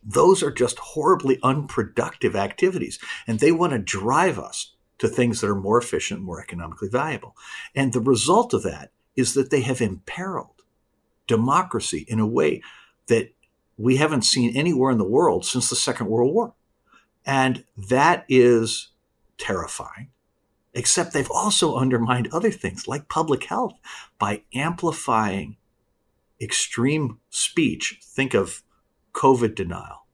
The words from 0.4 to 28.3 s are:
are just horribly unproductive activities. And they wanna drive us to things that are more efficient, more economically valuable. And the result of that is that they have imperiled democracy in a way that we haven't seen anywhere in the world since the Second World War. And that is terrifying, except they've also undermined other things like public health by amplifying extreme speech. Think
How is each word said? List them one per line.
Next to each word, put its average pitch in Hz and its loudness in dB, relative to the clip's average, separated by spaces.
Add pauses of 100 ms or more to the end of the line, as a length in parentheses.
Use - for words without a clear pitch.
are 135 0 (120)
just - -2 (160)
horribly 147 2
unproductive 131 -2
activities. 165 -2 (280)
And 113 -2
they 147 6
wanna 160 2
drive 120 0
us - -12 (240)
to - 0
things 120 0
that 104 0
are 98 -2
more 110 4
efficient, 90 -6
more 87 -10
economically 85 -10
valuable. 135 -6 (400)
And 135 0
the 117 0
result 170 2
of 104 0
that 76 -8 (220)
is 127 0
that 135 0
they 143 2
have 120 -2
imperiled 151 -8 (640)
democracy 117 0
in 110 -2
a 107 2
way 135 0 (460)
that - 0 (440)
we 127 2
haven't 151 2
seen 120 2
anywhere 135 0
in 123 2
the 101 0
world 135 2
since - -2
the 123 -4
Second - -4
World 120 2
War. 233 0 (720)
And 131 0 (100)
that 127 2
is 120 4 (500)
terrifying, - -8 (640)
except 170 0
they've - -2
also - 2
undermined 123 2
other 190 0
things - -8
like 143 -8
public 160 0
health 214 -4 (400)
by 104 -2 (100)
amplifying 120 -2 (840)
extreme 127 -2 (100)
speech. - -2
Think - -4